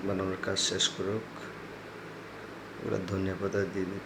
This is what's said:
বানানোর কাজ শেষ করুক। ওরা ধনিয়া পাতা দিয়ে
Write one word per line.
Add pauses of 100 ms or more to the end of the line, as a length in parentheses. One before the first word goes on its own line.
বানানোর
কাজ
শেষ
করুক। (1500)
ওরা (100)
ধনিয়া
পাতা
দিয়ে (180)